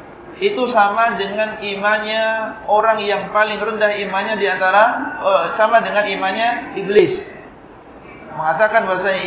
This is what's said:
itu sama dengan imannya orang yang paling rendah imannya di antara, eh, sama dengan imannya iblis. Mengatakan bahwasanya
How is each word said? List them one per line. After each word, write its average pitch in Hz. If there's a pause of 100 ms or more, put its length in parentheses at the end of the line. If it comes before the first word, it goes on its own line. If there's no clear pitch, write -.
(380)
itu 240
sama 214
dengan 208
imannya 214 (440)
orang 214
yang 202
paling 214
rendah 208
imannya 202
di 196
antara, 185 (340)
eh, 185 (120)
sama 220
dengan 196
imannya 208
iblis. 185 (1040)
Mengatakan 214
bahwasanya 185